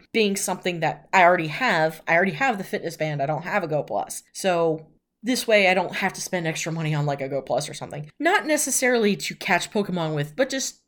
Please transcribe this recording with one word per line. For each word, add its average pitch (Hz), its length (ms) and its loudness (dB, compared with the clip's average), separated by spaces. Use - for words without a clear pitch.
being 208 220 2
something 180 460 -4
that - 300 -2
I 185 120 6
already 170 240 6
have. 160 600 0
I 160 60 2
already 180 200 4
have 240 260 0
the 185 40 -6
fitness - 340 -6
band. 151 220 -4
I 139 60 0
don't 156 200 -4
have 185 180 -2
a 160 40 -4
Go 147 140 0
Plus. - 400 -6
So 165 600 0
this 240 240 -2
way 208 200 6
I 185 60 6
don't 185 220 0
have 185 180 -2
to - 80 -10
spend 175 240 -4
extra 160 260 -4
money 160 220 -2
on, 147 140 0
like, 139 140 -2
a 135 60 -6
Go 139 140 -4
Plus 135 260 -2
or - 60 -10
something. 147 360 -12
Not 349 260 2
necessarily 247 680 2
to - 200 -8
catch - 360 0
Pokemon 180 420 -2
with, 147 220 -4
but 262 120 0
just 269 400 -8